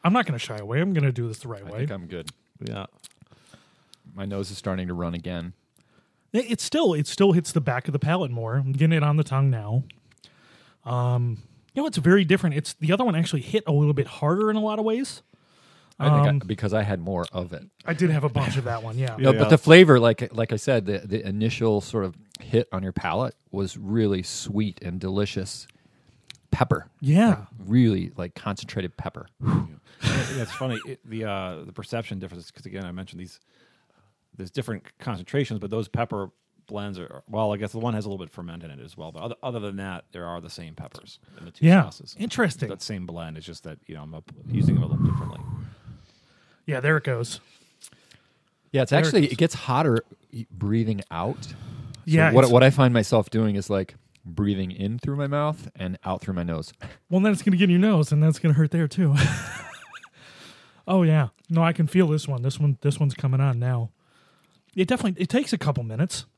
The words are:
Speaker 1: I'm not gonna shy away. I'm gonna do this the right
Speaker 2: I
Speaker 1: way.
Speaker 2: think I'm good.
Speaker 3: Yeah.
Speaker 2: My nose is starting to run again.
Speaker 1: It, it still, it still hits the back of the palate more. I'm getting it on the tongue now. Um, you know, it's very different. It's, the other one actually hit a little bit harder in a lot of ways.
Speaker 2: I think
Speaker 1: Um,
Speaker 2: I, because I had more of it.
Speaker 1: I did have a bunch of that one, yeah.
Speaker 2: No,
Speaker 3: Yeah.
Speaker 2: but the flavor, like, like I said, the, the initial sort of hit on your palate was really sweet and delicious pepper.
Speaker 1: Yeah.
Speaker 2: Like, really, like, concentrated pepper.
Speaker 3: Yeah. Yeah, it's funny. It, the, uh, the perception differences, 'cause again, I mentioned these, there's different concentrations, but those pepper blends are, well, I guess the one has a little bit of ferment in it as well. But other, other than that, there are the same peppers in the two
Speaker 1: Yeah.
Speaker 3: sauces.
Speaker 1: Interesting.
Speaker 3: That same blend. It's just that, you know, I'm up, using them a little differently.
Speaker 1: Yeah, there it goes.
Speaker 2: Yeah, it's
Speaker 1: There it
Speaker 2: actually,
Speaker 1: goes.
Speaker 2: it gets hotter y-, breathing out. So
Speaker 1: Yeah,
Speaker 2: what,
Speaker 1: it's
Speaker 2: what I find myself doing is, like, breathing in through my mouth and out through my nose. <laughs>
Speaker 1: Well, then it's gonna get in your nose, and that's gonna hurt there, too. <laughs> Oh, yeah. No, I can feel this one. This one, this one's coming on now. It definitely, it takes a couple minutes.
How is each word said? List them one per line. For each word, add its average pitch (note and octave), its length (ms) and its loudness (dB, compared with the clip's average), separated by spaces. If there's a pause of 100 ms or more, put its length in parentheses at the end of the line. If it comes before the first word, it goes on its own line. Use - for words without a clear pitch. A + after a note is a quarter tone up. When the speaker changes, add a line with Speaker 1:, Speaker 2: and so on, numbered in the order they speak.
Speaker 1:
I'm F3 100 4
not A#3+ 140 2
gonna C3+ 120 -4
shy A2+ 180 -8
away. G#2+ 240 -4
I'm F#3+ 120 0
gonna C#3+ 200 2
do A#2 160 -4
this A2 100 -10
the B2 100 -14
right G#2 160 -12
Speaker 2:
I G2 60 -14
Speaker 1:
way. G#2 100 -8
Speaker 2:
think D3 120 -4
I'm F2+ 140 -10
good. E2 240 -10 (300)
Speaker 3:
Yeah. G2+ 260 -10 (1300)
Speaker 2:
My F#2+ 100 -10
nose G2 260 -6
is F#2+ 80 -14
starting F#2 300 -4
to F2+ 60 -6
run F2 200 -4
again. F2 380 -8 (800)
Speaker 1:
It, A#3 200 -2
it - 80 -4
still, C#4+ 340 0
it D3 120 -2
still G3 260 2
hits E3 200 0
the E3 80 0
back B2+ 280 -4
of D3 40 -6
the C#3 60 -2
palate D#3 320 -2
more. A2+ 260 -4
I'm C3+ 160 -2
getting D#3 240 2
it D3+ 60 2
on D3 140 2
the D#3 80 2
tongue C#3 260 2
now. A2+ 340 -2 (1000)
Um, B2 580 -2 (320)
you C4+ 80 -2
know, D#4 40 0
it's D4 120 -2
very F3+ 260 6
different. E3+ 320 2
It's, - 180 -6
the D#3+ 180 0
other G#3+ 120 2
one G#3+ 100 2
actually D#3+ 280 0
hit G#3+ 240 -2
a E3 60 0
little D3 220 4
bit C3+ 120 -2
harder F#3+ 440 0
in G#3+ 60 0
a A3 40 0
lot G#3+ 180 -2
of G#3+ 60 -2
ways. A#3 380 -4 (760)
Speaker 2:
I C#3+ 120 2
think C#3+ 180 6
Speaker 1:
Um, C#3+ 140 2
Speaker 2:
I, G2 40 -12
because G2 280 -2
I A2 80 2
had G2+ 180 -2
more F2 320 -4
of F2+ 200 -6
it. D#2 120 -14 (200)
Speaker 1:
I E3 100 -4
did E3 160 2
have D3+ 140 2
a D3 40 0
bunch B2 280 -2
of C3 80 -4
that A#2 180 -6
one, A2+ 160 -8
yeah. B2+ 200 -4
Speaker 2:
No, C3+ 140 6
Speaker 3:
Yeah. - 60 4
Speaker 2:
but C3+ 120 6
the D#3+ 80 10
flavor, D#3 400 10
like, A#2 360 4
like A2+ 180 -2
I A2 40 -2
said, A2+ 300 0
the, G2+ 120 -2
the G#2 280 -4
initial G#2+ 540 0
sort G#2 240 -4
of F#2 100 -6 (260)
hit - 300 0
on F#2+ 120 -4
your F#2+ 100 -4
palate G2+ 420 -4 (160)
was F#2+ 260 -4
really G2+ 460 0
sweet G#2 600 -6
and F2+ 180 -8
delicious F#2+ 680 -4 (840)
pepper. - 360 0 (140)
Speaker 1:
Yeah. E3 280 6
Speaker 2:
Like, F#3 100 4 (280)
really, G#2 500 4
like, F2 180 -8
concentrated G2 640 -8
pepper. - 300 -12 (180)
Speaker 3:
Yeah. - 200 0 (380)
Yeah, C3+ 400 -2
it's G#2+ 100 -8
funny. B2+ 340 -6
It, - 220 -14
the, A2 160 -8
uh, F#2 400 -6
the - 80 -18
perception A2 460 -8
differences, F2 320 -14
'cause - 160 -20
again, F#2+ 180 -10
I F2 80 -10
mentioned F#2 280 -14
these, F2+ 200 -18 (960)
there's F#2 140 -14
different A#2 340 -8 (140)
concentrations, A2 640 -6
but G2+ 100 -10
those G#2+ 180 -6
pepper G#2+ 420 -6 (360)
blends G2+ 320 -10
are, - 280 -16
well, G#2 280 -2
I - 20 -6
guess G2+ 160 -6
the A2+ 60 -10
one A#2 160 -2
has G#2+ 100 -4
a G#2 60 -8
little G2 80 -8
bit E2+ 100 -12
of - 60 -20
ferment E2+ 280 -14
in E2 80 -16
it C#2 100 -18
as C#2+ 180 -20
well. D#2+ 140 -14
But D#2+ 100 -14
other, A#2 200 -10
other A#2+ 180 -6
than G2+ 160 -8
that, F#2+ 360 -10
there F2 140 -12
are F2 160 -10
the E2 80 -18
same D#2+ 240 -16
peppers - 440 -20 (200)
in E2+ 80 -20
the E2+ 60 -18
two - 120 -4
Speaker 1:
Yeah. E3+ 200 8
Speaker 3:
sauces. - 340 -14
Speaker 1:
Interesting. F#3+ 500 -4
Speaker 3:
That G2 140 -10
same F#2+ 240 -10
blend. E2 320 -12
It's D#2 80 -18
just E2 180 -18
that, D2+ 220 -14
you - 80 -16
know, D2+ 80 -16
I'm D#2 120 -16
up, D#2+ 160 -18 (200)
using - 240 0
them - 100 0
a - 40 -6
little - 180 -2
differently. - 340 -4 (1300)
Speaker 1:
Yeah, C3+ 140 -4
there D3+ 180 2
it - 60 -4
goes. A#2+ 360 -4 (1300)
Speaker 2:
Yeah, C3+ 100 2
it's B2 80 0
Speaker 1:
There C#3+ 100 4
it E3 60 4
Speaker 2:
actually, E3 160 4
Speaker 1:
goes. C3 100 2
Speaker 2:
it A2+ 60 -6
gets E3 160 2
hotter C3 440 2 (340)
y-, A2 180 -12
breathing G#2 500 0 (120)
out. F2+ 320 -6
So - 100 -14 (500)
Speaker 1:
Yeah, D#3+ 280 6
Speaker 2:
what, C3 120 10
Speaker 1:
it's A#2+ 80 4
Speaker 2:
what B2 120 10
I C3 60 10
find C3 220 4
myself A2+ 380 2
doing A2 260 2
is, G2 140 -6
like, F#2+ 240 -2 (300)
breathing F#2+ 480 -2
in G#2 260 -4
through C#3+ 180 -4
my C#3+ 120 -4
mouth D3 480 -4
and F#2 280 -6
out F#2 180 -4
through F#2+ 120 -6
my F2 80 -2
nose. E2 380 -6
<laughs> - 280 -18
Speaker 1:
Well, F#3 120 2
then G#3 120 4
it's F#3 100 -2
gonna F#3+ 140 2
get F3+ 80 4
in F#3 60 4
your F3 80 4
nose, F#3 340 2
and D3+ 100 2
that's D#3 180 4
gonna D#3 140 4
hurt D3+ 180 2
there, E3 160 0
too. D#3 320 2
<laughs> C3 40 4 (1600)
Oh, F#3 140 4
yeah. D#3 280 4 (200)
No, E3 140 4
I E3+ 80 4
can D#3+ 160 2
feel F3+ 180 4
this D3+ 220 0
one. C3 140 -2
This C3 180 -2
one, C#3+ 200 2
this C#3+ 200 0
one's C#3+ 140 2
coming C3 260 0
on C3+ 180 2
now. A#2+ 320 0 (880)
It F#3 100 2
definitely, A#3 340 0
it F#3 80 0
takes C4 240 0
a G3+ 60 0
couple C#3 240 0
minutes. A#2 440 -4 (120)